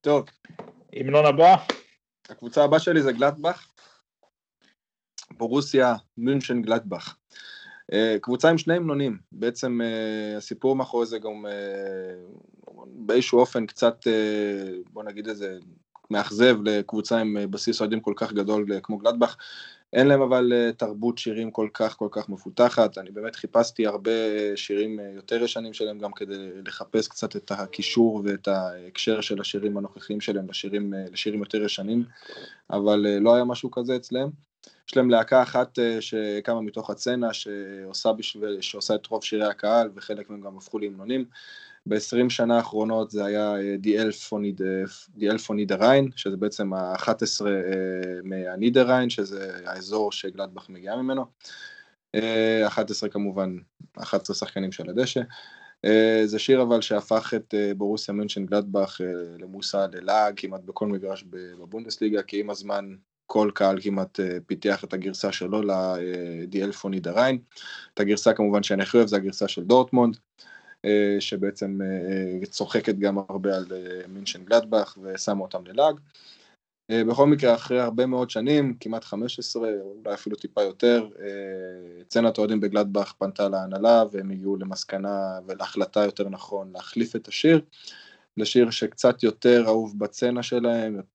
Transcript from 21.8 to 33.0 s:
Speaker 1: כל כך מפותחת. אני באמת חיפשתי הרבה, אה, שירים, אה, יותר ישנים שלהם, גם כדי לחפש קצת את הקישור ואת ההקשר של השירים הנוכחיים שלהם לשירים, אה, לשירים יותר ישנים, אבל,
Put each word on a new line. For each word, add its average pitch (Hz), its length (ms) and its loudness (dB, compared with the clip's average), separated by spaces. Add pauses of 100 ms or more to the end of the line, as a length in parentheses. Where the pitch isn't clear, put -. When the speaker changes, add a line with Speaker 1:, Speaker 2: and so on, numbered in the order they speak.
Speaker 1:
כל 107 140 -4
כך 104 180 -8
מפותחת. 104 680 2
אני 95 120 -14
באמת 107 260 -10
חיפשתי 113 500 0
הרבה, 104 240 -2
אה, 107 460 0
שירים, 104 440 -4
אה, 101 140 -12
יותר 113 280 -4
ישנים 117 300 -4
שלהם, 107 260 -6
גם 101 140 -8
כדי 98 240 -10 (300)
לחפש 107 420 -4
קצת - 280 -8
את - 140 -10
הקישור 104 720 0
ואת 101 240 -2
ההקשר 92 720 -2
של 101 200 -4
השירים 101 360 -4
הנוכחיים 104 440 -8
שלהם 98 280 -4
לשירים, 101 460 -6
אה, 98 180 -8
לשירים 104 280 -4
יותר 104 240 -2
ישנים, 107 400 -2 (680)
אבל, 104 360 4